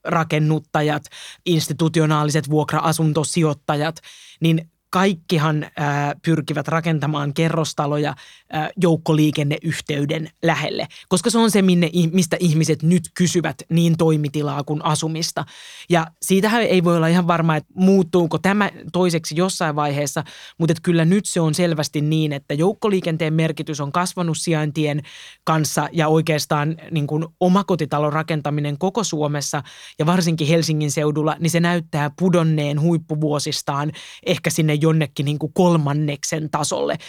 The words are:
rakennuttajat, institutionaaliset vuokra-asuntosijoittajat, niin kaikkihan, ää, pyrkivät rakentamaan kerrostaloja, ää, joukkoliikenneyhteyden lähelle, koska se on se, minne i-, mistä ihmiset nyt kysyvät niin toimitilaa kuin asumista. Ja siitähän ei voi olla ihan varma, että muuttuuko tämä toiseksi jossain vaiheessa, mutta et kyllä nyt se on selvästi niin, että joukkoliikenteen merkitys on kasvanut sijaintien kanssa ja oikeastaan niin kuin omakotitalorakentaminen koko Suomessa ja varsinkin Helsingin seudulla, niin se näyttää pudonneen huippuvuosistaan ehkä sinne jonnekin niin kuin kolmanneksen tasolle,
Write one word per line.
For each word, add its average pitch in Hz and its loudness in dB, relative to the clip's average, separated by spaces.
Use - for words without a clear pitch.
rakennuttajat, 156 0
institutionaaliset 156 0
vuokra-asuntosijoittajat, 151 0
niin 165 0
kaikkihan, 160 0
ää, 143 -2
pyrkivät 151 -2
rakentamaan 151 -2
kerrostaloja, 151 -2
ää, 156 -4
joukkoliikenneyhteyden 151 0
lähelle, 156 -2
koska 185 2
se 226 2
on 226 4
se, 202 4
minne 175 4
i-, 175 2
mistä 180 2
ihmiset 156 2
nyt 165 4
kysyvät 160 0
niin 170 4
toimitilaa 147 0
kuin 156 -6
asumista. 160 -4
Ja 165 2
siitähän 214 2
ei 185 2
voi 170 4
olla 160 2
ihan 170 2
varma, 165 2
että - -8
muuttuuko 185 2
tämä 196 0
toiseksi 170 0
jossain 175 -2
vaiheessa, 147 -2
mutta 165 2
et 160 -2
kyllä 165 2
nyt 190 2
se - -2
on 156 0
selvästi 156 -2
niin, 151 0
että 143 -8
joukkoliikenteen 170 0
merkitys 160 -2
on 143 -6
kasvanut 175 -2
sijaintien 151 -2
kanssa 156 0
ja 156 0
oikeastaan 156 0
niin 147 -2
kuin 156 -4
omakotitalorakentaminen 151 0
koko 196 -2
Suomessa 147 -4
ja 151 0
varsinkin 165 2
Helsingin 151 0
seudulla, 151 0
niin 160 -2
se 165 2
näyttää 165 0
pudonneen 160 2
huippuvuosistaan 151 -2
ehkä - 0
sinne 156 2
jonnekin 156 2
niin 147 -2
kuin 156 -6
kolmanneksen 151 0
tasolle, 147 -2